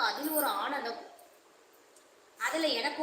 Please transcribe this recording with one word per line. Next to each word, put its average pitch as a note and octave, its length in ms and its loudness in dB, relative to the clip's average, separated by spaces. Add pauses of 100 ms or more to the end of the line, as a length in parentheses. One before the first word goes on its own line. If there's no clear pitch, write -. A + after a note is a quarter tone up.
அதில் D4 300 0
ஒரு C4+ 100 4 (140)
ஆனந்தம், C4+ 380 -4 (1400)
அதுல D#4 220 2 (120)
எனக்கு D4 240 -2